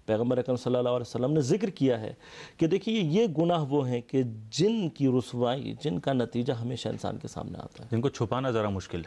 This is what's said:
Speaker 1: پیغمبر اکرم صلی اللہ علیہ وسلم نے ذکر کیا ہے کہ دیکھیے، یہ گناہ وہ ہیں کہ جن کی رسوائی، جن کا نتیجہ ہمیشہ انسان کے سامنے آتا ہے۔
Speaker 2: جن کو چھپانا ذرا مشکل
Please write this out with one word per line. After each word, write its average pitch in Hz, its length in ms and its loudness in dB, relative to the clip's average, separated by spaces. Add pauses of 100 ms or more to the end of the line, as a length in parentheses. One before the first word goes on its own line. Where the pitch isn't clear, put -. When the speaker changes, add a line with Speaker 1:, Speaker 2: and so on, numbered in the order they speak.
Speaker 1:
پیغمبر 120 320 2
اکرم 123 180 0
صلی 123 200 0
اللہ 123 140 2
علیہ 123 120 0
وسلم 123 300 -2
نے 156 100 4
ذکر 185 280 0
کیا 127 320 2
ہے 107 120 -8 (440)
کہ 160 100 4
دیکھیے، 202 340 0
یہ 185 260 4
گناہ 165 360 2
وہ 135 260 2
ہیں 123 120 0
کہ 131 220 0 (280)
جن 202 380 2
کی 139 180 0
رسوائی، 123 760 0
جن 165 160 0
کا 139 140 0
نتیجہ 120 400 0
ہمیشہ 117 360 -4
انسان - 280 -6
کے - 100 -12
سامنے - 300 -8
آتا - 260 -14
ہے۔ 117 80 -12
Speaker 2:
جن 117 100 2
کو 135 80 2
چھپانا 127 420 -2
ذرا 107 180 2
مشکل 92 380 -6